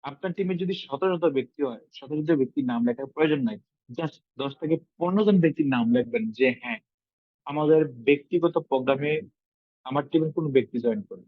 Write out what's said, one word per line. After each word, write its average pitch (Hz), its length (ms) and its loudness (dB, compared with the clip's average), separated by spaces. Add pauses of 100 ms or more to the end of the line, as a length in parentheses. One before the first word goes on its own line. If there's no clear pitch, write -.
আপনার 151 300 -8
টিমে 185 240 -2
যদি 185 160 -2
শত 139 300 -8
শত 180 220 0
ব্যক্তি 139 380 0
হয়, 120 160 -6 (140)
শত 135 160 -20
শত 151 220 -2
ব্যক্তির 135 340 0
নাম 233 200 0
লেখার 120 200 -2
প্রয়োজন 151 380 0
নাই। 107 160 -4 (320)
Just 151 280 -8 (180)
দশ 139 200 -6
থেকে 160 200 -2 (200)
পনেরো 190 280 2
জন 196 140 6
ব্যক্তির 160 280 2
নাম 120 280 2
লিখবেন 117 360 0
যে, 127 200 2 (100)
"হ্যাঁ, 117 180 -8 (680)
আমাদের 151 420 4
ব্যক্তিগত 143 720 0
প্রোগ্রামে 139 640 -2 (600)
আমার 139 240 -4
টিমের 160 240 0
কোন 156 200 -4
ব্যক্তি 123 280 0
জয়েন 113 220 -2
করে - 260 -16